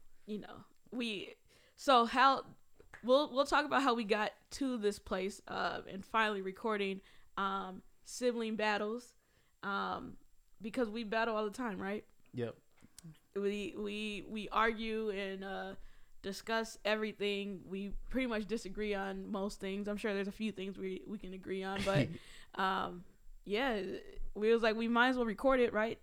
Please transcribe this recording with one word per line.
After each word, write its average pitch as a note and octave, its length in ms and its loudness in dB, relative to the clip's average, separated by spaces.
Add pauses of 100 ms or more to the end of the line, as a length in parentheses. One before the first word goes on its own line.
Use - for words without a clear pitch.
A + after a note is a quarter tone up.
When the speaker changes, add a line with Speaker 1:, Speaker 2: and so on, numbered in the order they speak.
(260)
Speaker 1:
You G#3 120 -6
know, - 160 -12 (380)
we, A3+ 420 -4 (400)
so B3 300 8
how, B3+ 380 6 (600)
we'll, B3+ 300 6
we'll C4+ 140 4
talk D4 180 4
about C4+ 180 4
how B3+ 120 6
we A#3 100 0
got G#3 260 2 (220)
to C4 240 -2
this G3+ 240 0
place, F#3+ 480 -4
uh, F#3 320 -2 (100)
and G3 140 -10
finally G#3+ 360 2
recording, G3 600 -2 (360)
um, F#3+ 460 -4 (220)
sibling A#3 500 0
battles, G#3+ 600 -2 (500)
um, F#3+ 480 -4 (500)
because A3+ 260 0
we A3+ 140 -4
battle A3 320 0
all G#3+ 100 0
the G#3 60 -2
time, G3+ 320 -4
right? G3 220 -4 (300)
Speaker 2:
Yep. A#2 200 -4 (800)
Speaker 1:
We, G3+ 420 -2
we, G#3 520 -6
we G#3+ 240 -6
argue A3 580 0
and, F#3+ 320 -4
uh, F#3+ 300 -6 (500)
discuss A3 640 -4
everything. G3+ 840 -2
We G3 240 -6 (180)
pretty B3+ 200 2
much A3 180 0
disagree G#3 480 -2
on F#3+ 380 -4
most G3+ 260 -2
things. G3 300 -4
I'm G#3 80 -2
sure G3+ 180 -2
there's G3 140 0
a G3+ 40 -6
few A3 200 -4
things F#3+ 260 -8
we, F#3+ 300 -6
we G#3 100 -6
can F#3 160 -12
agree F#3+ 300 -4
on, G3 200 -2
but, G3 220 4 (480)
Speaker 2:
<laughs> - 80 -
Speaker 1:
um, F#3 400 0 (440)
yeah, A3 320 0 (580)
we G#3+ 160 6
was A3+ 100 6
like, A3 140 4
"We A3+ 100 0
might A#3 220 6
as C4 80 4
well B3 80 2
record C4 340 4
it, A#3+ 140 6
right? A3 300 0